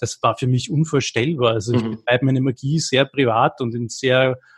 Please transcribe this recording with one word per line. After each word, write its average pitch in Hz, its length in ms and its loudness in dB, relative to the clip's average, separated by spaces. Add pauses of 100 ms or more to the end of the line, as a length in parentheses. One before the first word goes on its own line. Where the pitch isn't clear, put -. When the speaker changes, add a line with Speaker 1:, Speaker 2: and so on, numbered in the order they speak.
Speaker 1:
das - 220 -6
war 113 180 2
für 131 60 -2
mich 127 240 0
unvorstellbar. 139 840 0
Also 113 220 -2
ich 117 100 2
Speaker 2:
Mhm. 110 120 -6
Speaker 1:
betreibe 123 280 0
meine 131 160 2
Magie 139 380 -2
sehr 139 260 0
privat 131 560 0
und 117 140 -4
in 120 160 -6
sehr 127 480 2 (200)